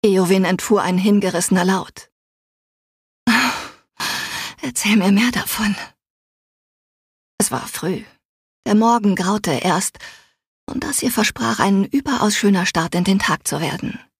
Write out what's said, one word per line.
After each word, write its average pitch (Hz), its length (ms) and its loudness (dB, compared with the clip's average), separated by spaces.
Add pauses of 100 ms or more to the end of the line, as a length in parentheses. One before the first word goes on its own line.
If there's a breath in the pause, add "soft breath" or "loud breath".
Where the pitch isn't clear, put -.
Eowyn 190 440 4
entfuhr 190 360 0
ein 180 160 0
hingerissener 185 680 2
Laut. - 440 -4 (2500 loud breath)
„Erzähl 226 340 0
mir 196 160 4
mehr 226 200 4
davon.“ 208 440 -2 (1600)
Es - 140 -2
war 123 160 -6
früh. 160 380 -6 (600)
Der 208 100 2
Morgen 220 420 4
graute 190 340 -2
erst, 175 480 -2 (720 loud breath)
und 262 140 -6
das 294 140 -4
hier 247 120 -2
versprach, - 480 -2
ein 196 240 4
überaus 262 540 0
schöner 196 280 4
Start 170 300 -2
in 180 80 2
den 190 160 2
Tag - 260 -2
zu 147 140 -4
werden. - 400 -6 (200)